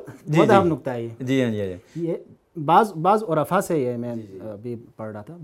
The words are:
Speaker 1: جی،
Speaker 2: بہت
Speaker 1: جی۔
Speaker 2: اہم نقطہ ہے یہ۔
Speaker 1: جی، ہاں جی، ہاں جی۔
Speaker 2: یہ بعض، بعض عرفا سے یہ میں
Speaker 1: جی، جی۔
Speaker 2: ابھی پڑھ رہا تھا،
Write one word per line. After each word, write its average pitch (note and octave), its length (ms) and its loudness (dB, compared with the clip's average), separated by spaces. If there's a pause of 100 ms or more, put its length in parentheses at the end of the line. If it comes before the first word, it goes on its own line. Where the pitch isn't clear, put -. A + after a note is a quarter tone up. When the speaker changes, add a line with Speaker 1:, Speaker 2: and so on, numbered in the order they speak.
(260)
Speaker 1:
جی، D3+ 120 2
Speaker 2:
بہت D#3 100 6
Speaker 1:
جی۔ G#3+ 60 8
Speaker 2:
اہم G3 120 6
نقطہ C#3+ 240 -2
ہے A#2+ 120 -4
یہ۔ A#2 60 -8 (120)
Speaker 1:
جی، C3 240 2
ہاں A#2 60 0
جی، G#2+ 100 -2
ہاں G2+ 60 -2
جی۔ D3+ 420 -8
Speaker 2:
یہ E3+ 60 -2 (440)
بعض، F3+ 340 4
بعض F#3+ 360 2
عرفا D#3+ 320 0
سے F3 180 -2
یہ B2 180 -2
میں A#2+ 180 -8
Speaker 1:
جی، A2+ 80 -10
جی۔ F#2+ 200 -18
Speaker 2:
ابھی A2 340 -10 (200)
پڑھ G#2+ 160 -10
رہا G#2 100 -12
تھا، D3+ 220 -18